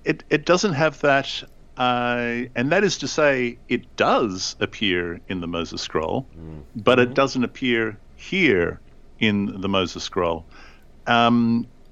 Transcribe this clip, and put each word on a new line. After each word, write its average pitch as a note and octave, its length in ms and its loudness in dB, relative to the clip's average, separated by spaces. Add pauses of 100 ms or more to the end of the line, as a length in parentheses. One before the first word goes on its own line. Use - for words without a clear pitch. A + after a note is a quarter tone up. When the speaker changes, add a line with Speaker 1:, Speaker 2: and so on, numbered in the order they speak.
Speaker 1:
it, D3+ 240 -2
it D3+ 160 2
doesn't F3+ 280 2
have D3+ 280 0
that, C#3 420 0 (340)
uh, B2 680 -2 (100)
and B2 160 0
that F#3+ 120 4
is G3 160 0
to C#3 80 -8
say, B2+ 500 0 (100)
it - 300 -2
does A#2 640 0
appear F2+ 640 -2
in F#2 140 -4
the E2+ 60 -6
Moses E2+ 340 -6
Scroll, F2 440 -4 (140)
Speaker 2:
Mm. D#2+ 220 -14 (160)
Speaker 1:
but B2 200 4
it B2 120 6
Speaker 2:
Mm-hmm. C3 40 -10
Speaker 1:
doesn't C3+ 300 2
appear A2+ 540 -2 (180)
here G2 640 0 (400)
in G2+ 420 0
the G2 80 -4
Moses F#2 340 -2
Scroll. E2+ 420 -2 (640)
Um, A#2 600 2 (240)